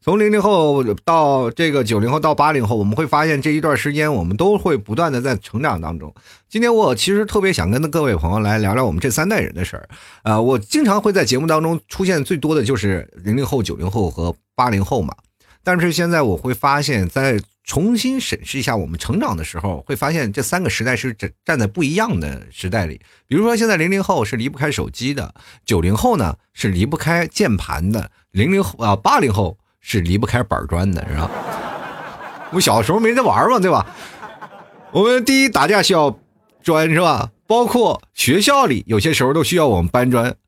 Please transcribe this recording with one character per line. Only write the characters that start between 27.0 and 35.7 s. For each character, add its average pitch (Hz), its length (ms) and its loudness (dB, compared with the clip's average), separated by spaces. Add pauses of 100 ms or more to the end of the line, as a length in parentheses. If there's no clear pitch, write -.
键 143 300 0
盘 85 340 -4
的， 110 200 -4 (220)
零 120 200 0
零 196 100 2
后， - 220 -6
啊， 104 100 2
八 240 260 2
零 131 120 2
后 98 240 -2 (240)
是 - 220 -2
离 87 160 2
不 117 80 0
开 123 160 0
板 - 260 -4
砖 92 240 0
的， 85 180 -4
是 73 60 -4
吧？ 78 140 -4 (1200)
我 175 80 0
小 113 220 4
时 104 100 0
候 208 80 2
没 226 140 2
得 262 80 2
玩 175 280 2
嘛， 254 80 2
对 185 120 2
吧？ 131 160 2 (1040)
我 185 120 2
们 247 220 2
第 269 180 4
一 269 60 4
打 151 180 2
架 196 160 4